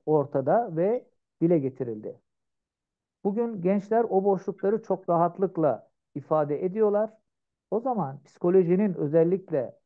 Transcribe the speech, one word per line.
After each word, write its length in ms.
ortada 720
ve 300
dile 180
getirildi. 640
Bugün 380
gençler 460
o 160
boşlukları 580
çok 260
rahatlıkla 800
ifade 500
ediyorlar. 460
O 100
zaman 440
psikolojinin 680
özellikle 920